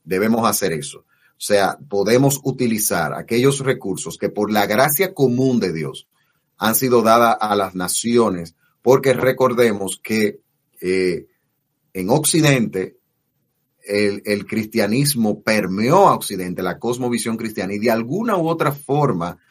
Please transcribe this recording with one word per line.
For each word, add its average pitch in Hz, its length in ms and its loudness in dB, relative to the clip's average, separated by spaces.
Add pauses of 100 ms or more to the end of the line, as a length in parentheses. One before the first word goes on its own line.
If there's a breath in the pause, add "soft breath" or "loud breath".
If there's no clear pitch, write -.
debemos 110 420 0
hacer 98 260 -2
eso. 76 260 -8
O - 420 -20
sea, 101 380 0 (100)
podemos 120 560 2
utilizar 110 720 -2
aquellos 123 460 0
recursos 123 580 -6
que 101 100 -4
por 104 220 -4
la 104 160 2
gracia 143 480 0
común 127 460 2
de 92 120 -2
Dios 76 360 -8 (520)
han 110 140 2
sido 123 280 2
dadas 113 380 4
a 107 140 0
las 95 220 -2
naciones, 92 800 -2 (260)
porque 135 300 4
recordemos 120 920 0
que, 107 380 -2 (400)
eh, 90 480 -2 (640)
en 95 180 -4
Occidente, 139 880 0 (880)
el, 104 400 -2
el 101 200 -2
cristianismo 110 960 -2
permeó 110 680 2
a 127 80 4
Occidente, 92 460 -8
la 90 180 -4
cosmovisión 120 560 -4
cristiana, 107 380 -6
y 104 40 -6
de 113 140 0
alguna 170 440 -2
u 165 120 -2
otra 160 240 0
forma, 117 680 -2 (120)